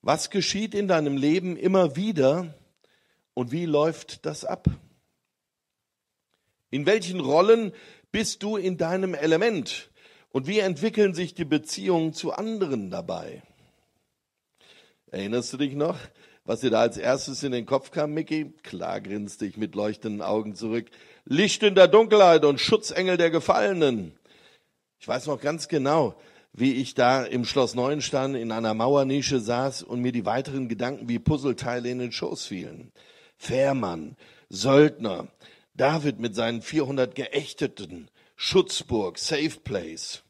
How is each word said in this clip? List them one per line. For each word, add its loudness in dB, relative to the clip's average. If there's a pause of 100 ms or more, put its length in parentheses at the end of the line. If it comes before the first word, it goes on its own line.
Was 0
geschieht -4
in -2
deinem 2
Leben 0
immer 2
wieder 0 (800)
und -4
wie -2
läuft -2
das -8
ab? -4 (2000)
In -4
welchen 2
Rollen 4 (380)
bist -4
du -4
in -2
deinem -2
Element? 0 (400)
Und -4
wie 0
entwickeln 0
sich -6
die -6
Beziehungen 0
zu -6
anderen -4
dabei? -8 (1700)
Erinnerst -4
du -10
dich -4
noch, -4 (460)
was -4
dir 0
da 4
als 2
erstes -4
in -4
den -4
Kopf -2
kam, -4
Micky? -6
Klar -8
grinste -10
ich -10
mit -6
leuchtenden -4
Augen -2
zurück. -6 (340)
Licht 2
in 6
der 10
Dunkelheit 8
und 4
Schutzengel 2
der 4
Gefallenen. 2 (880)
Ich -16
weiß -4
noch -4
ganz -4
genau, 2 (420)
wie 2
ich -4
da 4
im -4
Schloss 0
Neuenstein -2
in -6
einer -2
Mauernische 2
saß -4
und -6
mir 0
die -4
weiteren -4
Gedanken -6
wie -2
Puzzleteile -2
in -6
den -6
Schoß -8
fielen. -12 (460)
Fährmann, -2 (320)
Söldner, 2 (480)
David 0
mit -6
seinen -4
vierhundert -2
Geächteten, -8 (260)
Schutzburg, 0
Safe -2 (120)
Place. -10